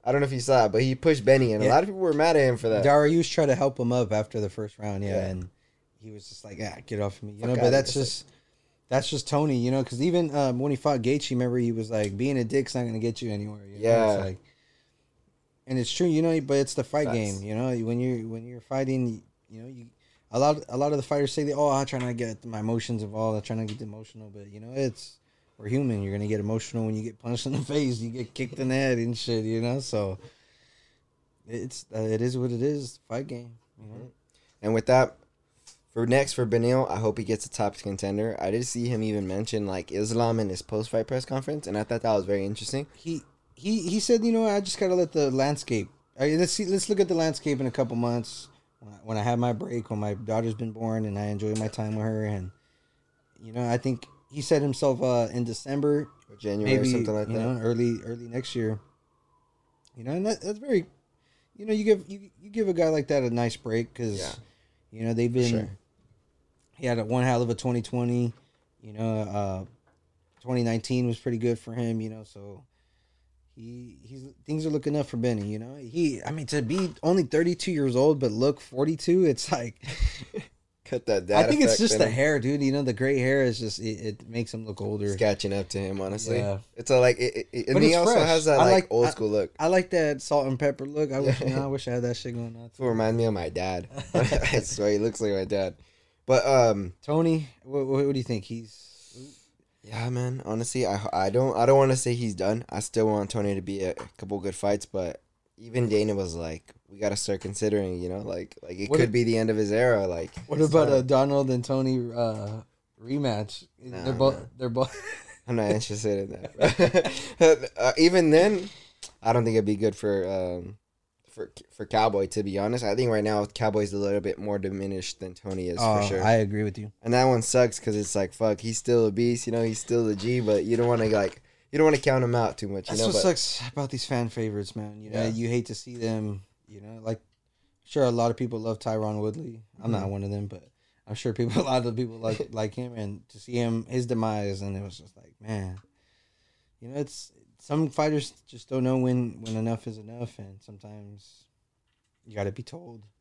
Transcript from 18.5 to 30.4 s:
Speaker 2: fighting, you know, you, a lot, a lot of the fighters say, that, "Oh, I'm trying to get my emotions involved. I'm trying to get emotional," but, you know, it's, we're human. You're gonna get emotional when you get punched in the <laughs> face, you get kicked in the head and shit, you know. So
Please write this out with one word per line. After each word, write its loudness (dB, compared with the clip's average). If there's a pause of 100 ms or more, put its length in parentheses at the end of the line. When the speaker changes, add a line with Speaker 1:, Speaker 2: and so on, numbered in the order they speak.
Speaker 2:
fighting, -2 (260)
you -18
know, -16
you, -20 (440)
a 0
lot, 4
a -8
lot 0
of 0
the -2
fighters 0
say, -2
that, -2
"Oh, 2
I'm 2
trying -4
to -2
get -6
my -8
emotions -2
involved. -2
I'm -4
trying -4
to -8
get -12
emotional," -16
but, -18
you -18
know, -16
it's, -4 (420)
we're -12
human. 0
You're -4
gonna -4
get 0
emotional -4
when -2
you -6
get -12
punched -6
in -4
the -2
<laughs> -4
face, -2
you -6
get -10
kicked -8
in -2
the 0
head 2
and -2
shit, -2
you -2
know. -2
So -4 (1300)